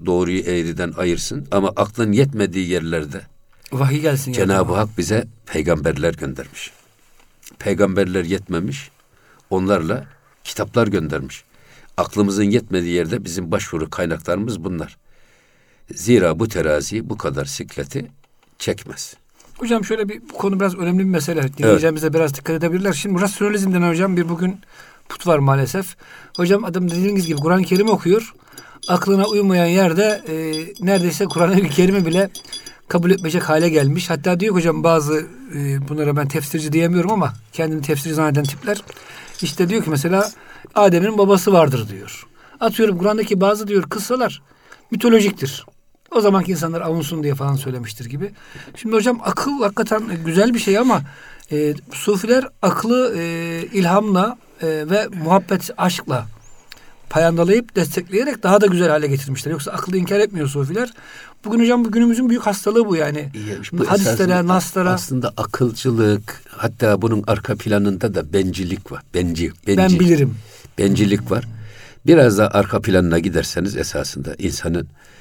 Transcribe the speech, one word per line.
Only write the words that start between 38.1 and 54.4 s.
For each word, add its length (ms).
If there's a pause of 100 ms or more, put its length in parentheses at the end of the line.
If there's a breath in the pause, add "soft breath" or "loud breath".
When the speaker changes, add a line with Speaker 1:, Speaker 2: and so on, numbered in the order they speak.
Speaker 2:
zanneden 300
tipler. 400 (580 loud breath)
İşte 260
diyor 160
ki 60
mesela 400 (440 loud breath)
Adem'in 440
babası 340
vardır 380
diyor. 360 (340 loud breath)
Atıyorum 380
Kur'an'daki 420
bazı 280
diyor 220
kıssalar 520 (480 soft breath)
mitolojiktir. 760 (440)
O 100
zamanki 320
insanlar 280
avunsun 420
diye 120
falan 220
söylemiştir 480
gibi. 280 (440 loud breath)
Şimdi 200
hocam 280
akıl 380
hakikaten 400 (220)
güzel 300
bir 40
şey 200
ama, 240 (500 loud breath)
e, 220 (180)
sufiler 520 (180)
aklı, 560
e, 40 (500)
ilhamla, 640 (240)